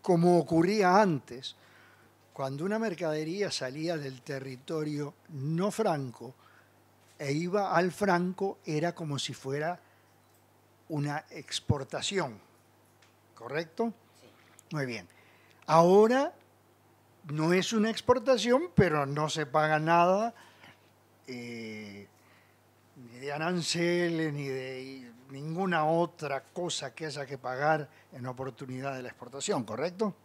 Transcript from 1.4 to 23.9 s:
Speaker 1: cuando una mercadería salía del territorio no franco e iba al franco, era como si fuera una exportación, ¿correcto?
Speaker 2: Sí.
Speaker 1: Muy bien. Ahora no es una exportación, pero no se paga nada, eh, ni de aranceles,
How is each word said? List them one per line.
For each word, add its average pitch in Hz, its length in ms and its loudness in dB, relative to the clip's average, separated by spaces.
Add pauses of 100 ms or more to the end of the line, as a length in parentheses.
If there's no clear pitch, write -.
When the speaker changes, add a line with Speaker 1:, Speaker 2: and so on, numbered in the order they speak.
Speaker 1:
cuando 139 320 -6
una 208 120 0
mercadería 170 720 -2
salía 151 460 -4
del 135 260 -10
territorio 143 920 -6 (160)
no 165 420 -2
franco 139 640 -2 (840)
e 139 140 -4
iba 175 420 0
al 175 200 4
franco, 185 720 0
era 165 280 -2
como 147 240 -6
si 139 160 -6
fuera 151 460 -6 (1080)
una 147 400 -4
exportación, 143 1080 -4 (1000)
¿correcto? 160 580 -4 (260)
Speaker 2:
Sí. - 80 -20 (480)
Speaker 1:
Muy 139 100 -2
bien. 110 220 -8 (600)
Ahora 208 680 8 (1000)
no 156 220 2
es 185 180 2
una 220 180 2
exportación, 247 760 4 (120)
pero 151 300 6
no 147 240 -2
se 156 160 -2
paga 156 340 2
nada, 175 560 4 (920)
eh, 110 760 -12 (920)
ni 120 200 -20
de 139 140 -8
aranceles, 170 1000 0